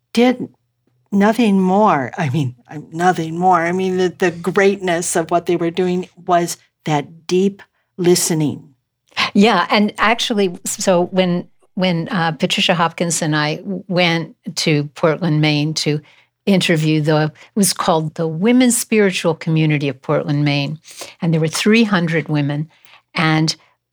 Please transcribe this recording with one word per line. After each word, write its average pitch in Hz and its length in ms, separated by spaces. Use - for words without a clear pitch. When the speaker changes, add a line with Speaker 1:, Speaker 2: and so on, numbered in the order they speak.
Speaker 1:
did 247 400
nothing 202 480
more. 185 580
I 165 120
mean, 131 260
nothing 170 480
more. 180 220
I 170 100
mean, 185 280
the, 185 100
the 175 240
greatness 185 840
of 165 160
what 170 160
they 180 80
were 170 160
doing 180 380
was 170 300
that 151 440
deep 196 340
listening. 170 760
Speaker 2:
Yeah, 202 380
and 208 280
actually, 202 680
so 180 420
when, 180 420
when, 175 340
uh, 165 240
Patricia 185 420
Hopkins 170 480
and 151 140
I 151 260
went 175 720
to 147 400
Portland, 156 440
Maine 151 340
to 151 260
interview 156 560
the, 151 260
it 151 60
was 196 180
called 160 440
the 165 100
Women's 233 500
Spiritual 190 560
Community 156 560
of 127 140
Portland, 147 420
Maine, 143 320
and 165 120
there 160 80
were 160 60
three 214 380
hundred 170 440
women. 147 400
And 156 400